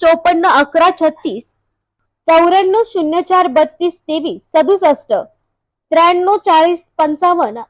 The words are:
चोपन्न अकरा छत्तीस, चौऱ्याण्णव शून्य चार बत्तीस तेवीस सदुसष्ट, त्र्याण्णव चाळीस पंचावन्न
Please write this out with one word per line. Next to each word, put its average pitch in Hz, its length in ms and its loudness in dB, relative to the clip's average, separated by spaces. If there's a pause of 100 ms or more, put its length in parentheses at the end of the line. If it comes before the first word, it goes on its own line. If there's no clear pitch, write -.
चोपन्न 330 460 0
अकरा 320 420 0 (100)
छत्तीस, 311 440 -4 (840)
चौऱ्याण्णव 370 580 2
शून्य 330 360 -4
चार 359 260 0
बत्तीस 311 500 -2
तेवीस 302 440 -8 (140)
सदुसष्ट, 320 580 0
त्र्याण्णव 349 1300 -2
चाळीस 339 380 2 (140)
पंचावन्न 302 720 -2